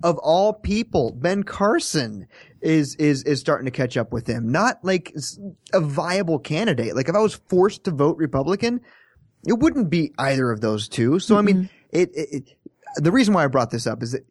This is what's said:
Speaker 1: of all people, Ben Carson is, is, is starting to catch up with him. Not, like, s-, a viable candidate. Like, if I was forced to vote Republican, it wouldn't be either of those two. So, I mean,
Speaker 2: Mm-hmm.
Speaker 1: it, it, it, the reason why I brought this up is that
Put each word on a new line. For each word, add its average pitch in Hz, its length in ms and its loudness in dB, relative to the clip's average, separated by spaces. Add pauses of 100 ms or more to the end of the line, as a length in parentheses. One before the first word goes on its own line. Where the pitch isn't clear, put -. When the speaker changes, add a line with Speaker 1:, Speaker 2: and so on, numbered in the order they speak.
Speaker 1:
of 170 160 2
all 190 340 2
people, 190 580 -2
Ben 175 320 -2
Carson 151 800 -2 (360)
is, 156 340 2
is, 147 280 2
is 139 160 0
starting 139 260 -2
to 127 60 -4
catch 127 260 -2
up 113 140 -2
with 110 160 -6
him. 117 240 -4
Not, 202 320 0
like, 185 320 -2
s-, - 240 -10 (320)
a 190 100 4
viable 165 580 -2
candidate. 151 560 -2
Like, 131 140 -2
if 175 60 0
I 208 40 4
was 220 160 2 (120)
forced 190 380 2
to 190 60 -2
vote 147 260 2
Republican, 170 640 -2 (640)
it 220 140 0
wouldn't 269 320 0
be 160 260 0
either 135 340 0
of 107 100 -6
those 107 260 -2
two. 131 320 0
So, 208 180 4
I 208 40 4
mean, 202 140 4
Speaker 2:
Mm-hmm. - 440 -4
Speaker 1:
it, 175 160 2
it, 151 160 -6
it, 139 240 -10 (420)
the 156 140 2
reason 214 220 4
why 170 100 4
I 139 40 2
brought 120 240 0
this 117 160 -4
up 117 160 -4
is 117 100 -6
that - 180 -8